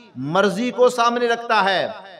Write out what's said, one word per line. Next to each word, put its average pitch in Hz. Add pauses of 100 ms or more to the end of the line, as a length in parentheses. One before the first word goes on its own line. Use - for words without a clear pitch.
(180)
मर्जी 190
को 247
सामने 240
रखता 233
है, 165 (240)